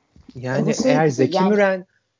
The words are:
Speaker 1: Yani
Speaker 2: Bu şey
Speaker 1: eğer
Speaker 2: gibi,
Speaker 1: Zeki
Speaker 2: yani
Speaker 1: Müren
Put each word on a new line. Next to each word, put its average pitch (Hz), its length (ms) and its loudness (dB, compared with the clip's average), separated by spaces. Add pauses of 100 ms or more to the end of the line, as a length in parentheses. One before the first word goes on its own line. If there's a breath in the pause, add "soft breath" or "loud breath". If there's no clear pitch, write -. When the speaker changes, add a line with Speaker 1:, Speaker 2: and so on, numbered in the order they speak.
(340)
Speaker 1:
Yani 127 300 -4
Speaker 2:
Bu 220 80 0
şey 262 180 0
Speaker 1:
eğer 160 140 2
Speaker 2:
gibi, 147 60 2
Speaker 1:
Zeki 131 240 0
Speaker 2:
yani 190 140 2
Speaker 1:
Müren 190 360 0 (340)